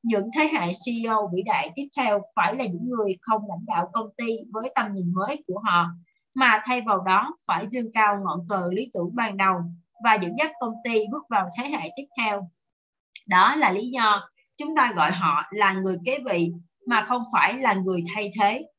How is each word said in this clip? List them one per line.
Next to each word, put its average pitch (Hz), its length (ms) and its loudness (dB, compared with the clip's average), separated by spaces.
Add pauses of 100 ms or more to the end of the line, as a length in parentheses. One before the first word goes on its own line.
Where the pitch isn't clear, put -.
Những 226 340 0
thế 311 160 4
hệ 180 200 0
C 226 340 -6
E - 20 -2
O 214 260 0
vĩ 185 120 -2
đại - 280 0
tiếp 277 220 -8
theo 214 260 2 (140)
phải 240 200 2
là 262 80 -2
những 196 240 -4
người 208 320 -2
không 220 280 0
lãnh 175 180 -10
đạo 175 260 -2
công 180 240 -4
ty 226 200 -2 (160)
với 220 220 -6
tầm 208 180 -2
nhìn 180 220 -2
mới 233 320 -4
của 185 200 -6
họ, 175 200 2 (480)
mà 247 300 4
thay 247 160 -2
vào 214 200 0
đó 202 340 2 (120)
phải 196 240 -2
dương 233 240 -4
cao 208 300 4
ngọn 170 240 -4
cờ 185 240 0
lý 202 220 -2
tưởng 180 200 -2
ban 214 220 -2
đầu 190 180 4 (500)
và 226 100 6
dẫn 180 240 -2
dắt 302 220 0
công 226 140 -4 (100)
ty 233 140 2 (140)
bước 302 180 -6
vào 190 280 0
thế 262 100 -4
hệ 170 280 -4
tiếp 277 100 -10 (120)
theo. 202 300 -2 (760)
Đó 196 300 6
là 247 160 4
lý 208 180 -2
do 220 380 2 (280)
chúng 311 200 -4
ta 247 200 4
gọi 160 160 4
họ 160 380 2
là 202 220 2
người 190 320 0
kế 262 140 0 (120)
vị 170 220 2 (340)
mà 233 160 2
không 247 200 -2 (100)
phải 208 260 2
là 240 160 2
người 185 300 0 (100)
thay 208 160 -4 (100)
thế. 220 260 2 (120)